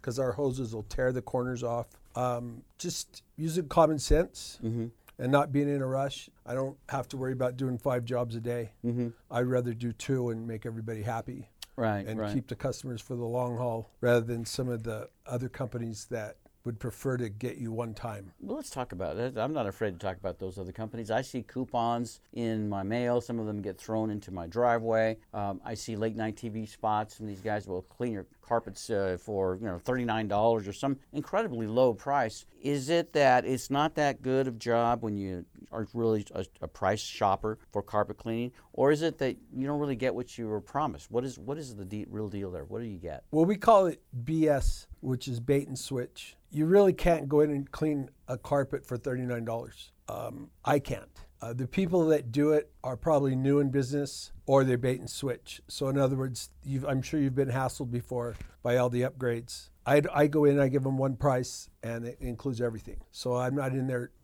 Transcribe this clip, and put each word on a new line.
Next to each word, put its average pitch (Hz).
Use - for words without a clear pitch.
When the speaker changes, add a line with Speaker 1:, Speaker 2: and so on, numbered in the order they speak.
Speaker 1:
'cause 120
our 127
hoses 127
will 107
tear 127
the 127
corners 123
off. 120
Um, 120
just -
using 160
common 156
sense -
Speaker 2:
Mm-hmm. 117
Speaker 1:
and 127
not 143
being 143
in 143
a 131
rush. 135
I -
don't 135
have 131
to 139
worry 131
about 127
doing 131
five 123
jobs 120
a 117
day. 120
Speaker 2:
Mm-hmm. 120
Speaker 1:
I'd 123
rather 123
do 117
two 127
and 113
make 110
everybody 113
happy. 117
Speaker 2:
Right, 104
Speaker 1:
And 110
Speaker 2:
right. 104
Speaker 1:
keep 123
the 117
customers 127
for 127
the 120
long 120
haul 113
rather 120
than 117
some 127
of 113
the 110
other 127
companies 117
that 110
would 123
prefer 127
to 120
get 107
you 117
one 113
time. 101
Speaker 2:
Well, 202
let's 302
talk 127
about 90
it. 127
I'm 127
not 131
afraid 101
to 87
talk 92
about 90
those 95
other 92
companies. 110
I 120
see 131
coupons 120
in 110
my 98
mail. 120
Some 117
of 110
them 104
get 98
thrown 110
into 104
my 87
driveway. 113
Um, 101
I 113
see 110
late 110
night 110
T 117
V 110
spots, 107
and 110
these 98
guys 104
will 90
clean 120
your 95
carpets, -
uh, 98
for, 95
you 110
know, 90
thirty-nine 113
dollars 107
or 101
some 139
incredibly 147
low 120
price. 131
Is 139
it 170
that 131
it's 127
not 147
that 143
good 131
of 117
job 117
when 104
you 92
are 110
really 110
a, 98
a 87
price 101
shopper 107
for 101
carpet 104
cleaning, 120
or 135
is 151
it 160
that 131
you 131
don't 147
really 139
get 120
what -
you 113
were 107
promised? 143
What 123
is, 127
what 131
is 131
the 101
de-, 104
real 107
deal 98
there? 82
What 101
do 120
you 98
get? 80
Speaker 1:
Well, 156
we 196
call 202
it -
B 156
S, -
which 131
is 120
bait 139
and 131
switch. -
You 156
really 190
can't 160
go 147
in 151
and 139
clean 147
a 127
carpet 139
for 127
thirty-nine 123
dollars. 117
Um, -
I 139
can't. 107
Uh, 113
the 123
people 180
that 143
do 147
it 151
are 127
probably 139
new 139
in 139
business 139
or 135
they 131
bait 127
and 85
switch. -
So 135
in 139
other 135
words, 131
you've, 135
I'm 135
sure 156
you've 135
been 135
hassled 127
before 120
by 123
all 123
the 123
upgrades. 123
I, 143
I 151
go 147
in, 143
I 139
give 131
them 135
one 131
price, 127
and 117
it 123
includes 123
everything. 113
So 123
I'm 127
not 135
in 135
there 123